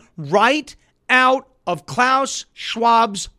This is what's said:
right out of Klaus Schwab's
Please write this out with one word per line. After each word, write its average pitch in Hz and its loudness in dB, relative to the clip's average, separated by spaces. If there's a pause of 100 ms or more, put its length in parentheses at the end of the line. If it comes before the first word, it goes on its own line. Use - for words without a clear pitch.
(160)
right 208 0 (360)
out 254 2 (180)
of 175 -6
Klaus 262 -2
Schwab's 226 0 (120)